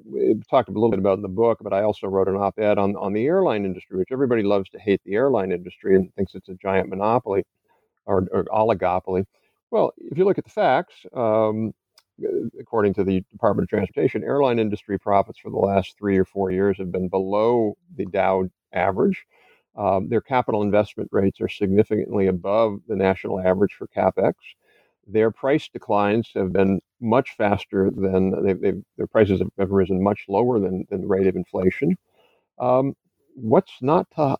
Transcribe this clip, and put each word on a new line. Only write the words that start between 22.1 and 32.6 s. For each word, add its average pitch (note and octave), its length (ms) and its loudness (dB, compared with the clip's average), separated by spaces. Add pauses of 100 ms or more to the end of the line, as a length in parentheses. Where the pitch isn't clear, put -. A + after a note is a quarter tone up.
above G2+ 600 0
the G#2+ 80 -4
national G2 440 0
average F#2 340 0
for - 140 -14
CapEx. G2 460 -2 (720)
Their G#2+ 240 0
price C#3+ 420 -4
declines G#2 640 -2
have F#2+ 180 -2
been F#2+ 280 2 (200)
much A#2+ 360 0
faster G2+ 540 0
than, F#2+ 540 0
they've, F#2+ 160 0
they've, F#2+ 220 -2 (140)
their - 100 -4
prices G2 340 4
have, F#2 180 -4
have F#2+ 120 -2
risen F#2+ 320 2
much G2+ 260 -2
lower A#2 320 0
than, F#2 300 -2
than F#2+ 120 -4
the G2 40 -8
rate F#2+ 200 2
of F#2 100 0
inflation. G2 600 -2 (640)
Um, C3 360 0 (400)